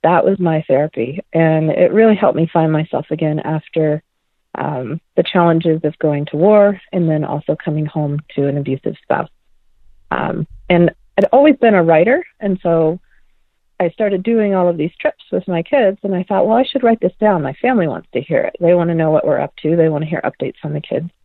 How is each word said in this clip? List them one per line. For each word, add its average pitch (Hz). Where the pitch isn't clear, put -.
That 165
was 196
my 160
therapy, 143
and 160
it -
really 220
helped 190
me 165
find 160
myself 151
again 156
after 156
um, 139
the 170
challenges 165
of 156
going 147
to 147
war 202
and 175
then 156
also 151
coming 151
home 147
to 139
an 139
abusive 139
spouse. -
Um, -
and 175
I'd 196
always 277
been 226
a 175
writer, 180
and 196
so 165
I 175
started 196
doing 214
all 180
of 170
these 156
trips -
with 185
my 170
kids, 208
and 196
I 185
thought, 196
"Well, 220
I 262
should -
write 226
this -
down. 196
My 139
family 233
wants 107
to 120
hear 151
it. -
They 175
wanna 170
know 160
what 156
we're 143
up 143
to. 156
They 165
wanna 156
hear 156
updates -
on 151
the 147
kids." -